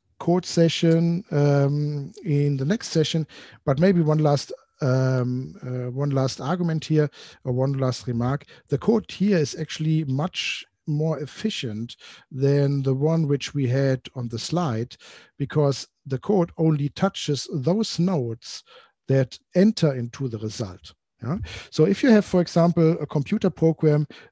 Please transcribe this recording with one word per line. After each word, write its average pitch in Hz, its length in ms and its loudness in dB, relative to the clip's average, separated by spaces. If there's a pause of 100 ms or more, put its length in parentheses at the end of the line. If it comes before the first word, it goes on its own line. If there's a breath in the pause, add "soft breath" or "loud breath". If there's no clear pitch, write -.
(180)
code 175 280 0
session, 170 840 2
um, 143 800 0 (100)
in 143 320 0
the 131 80 -4
next 185 240 -2
session, 160 400 0 (380 loud breath)
but 135 140 2
maybe 180 200 4
one 156 200 2
last, 147 340 2 (260)
um, 131 840 0
uh, 127 300 -6
one 143 200 -4
last 135 280 0
argument 160 460 -2
here, 151 240 2 (340 loud breath)
or 135 80 -4
one 131 220 0
last 131 340 -2
remark. 123 380 -2 (240 soft breath)
The 143 80 0
code 214 340 0
here 190 280 2
is 143 160 -2
actually 156 500 -2
much 139 600 -4 (220)
more 151 320 -2
efficient 120 800 -8 (340 loud breath)
than 139 500 2
the 135 140 0
one 156 320 0
which 143 260 -2
we 139 140 0
had 131 480 0
on 120 140 -6
the 117 100 -8
slide, 127 560 -4 (420 loud breath)
because 143 480 0 (200)
the 131 140 -4
code 185 380 0
only 156 300 2
touches - 640 -4
those 175 480 -2
nodes 143 640 -4 (440 soft breath)
that 135 300 0 (160)
enter 180 400 4
into 123 340 -6
the 113 120 -8
result. 104 560 -10 (260)
Yeah? 135 160 -4 (320 loud breath)
So - 160 2
if 196 160 2
you 277 80 4
have, 214 160 6
for 180 160 2
example, 170 580 4
a 151 60 -6
computer 170 460 -2
program 151 560 2 (240 loud breath)